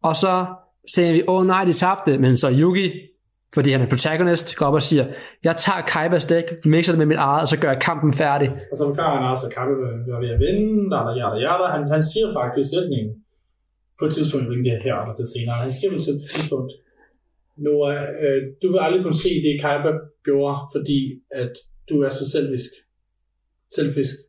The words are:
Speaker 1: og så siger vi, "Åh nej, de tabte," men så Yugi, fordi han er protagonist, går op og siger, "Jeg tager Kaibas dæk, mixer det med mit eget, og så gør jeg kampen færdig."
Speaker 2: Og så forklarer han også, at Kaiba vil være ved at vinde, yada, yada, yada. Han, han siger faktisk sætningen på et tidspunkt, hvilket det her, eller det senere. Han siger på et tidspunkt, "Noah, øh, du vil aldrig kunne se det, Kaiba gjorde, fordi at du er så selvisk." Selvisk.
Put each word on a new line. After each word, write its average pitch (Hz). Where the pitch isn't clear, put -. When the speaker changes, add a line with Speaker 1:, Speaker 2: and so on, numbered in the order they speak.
Speaker 1:
og 160
så 185
siger 170
vi, 165
"Åh 185
nej, 185
de 175
tabte," 180
men 127
så 143
Yugi, 180
fordi 143
han 135
er 120
protagonist, 170
går 151
op 139
og 151
siger, 147
"Jeg 165
tager 185
Kaibas 165
dæk, 170
mixer 165
det 165
med 156
mit 151
eget, 147
og 160
så 156
gør 151
jeg 131
kampen 151
færdig." 143
Speaker 2:
Og 143
så 151
forklarer 151
han 127
også, 131
at -
Kaiba 127
vil 131
være 120
ved 120
at 123
vinde, 202
yada, 123
yada, 135
yada. 180
Han, 147
han 156
siger 214
faktisk 131
sætningen 139
på -
et 156
tidspunkt, 143
hvilket 123
det 107
her, 131
eller 110
det 120
senere. 117
Han 131
siger 196
på 160
et 160
tidspunkt, 135
"Noah, 147
øh, 139
du -
vil 190
aldrig 185
kunne 160
se 180
det, 147
Kaiba 147
gjorde, 139
fordi 143
at 120
du 160
er 135
så 139
selvisk." 135
Selvisk. 143